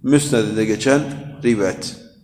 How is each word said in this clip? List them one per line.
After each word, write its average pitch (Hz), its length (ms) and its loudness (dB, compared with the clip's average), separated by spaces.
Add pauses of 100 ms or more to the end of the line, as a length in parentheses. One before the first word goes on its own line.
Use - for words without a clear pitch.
Müsned'inde 110 600 2
geçen 131 360 2 (420)
rivayet. 101 520 0 (280)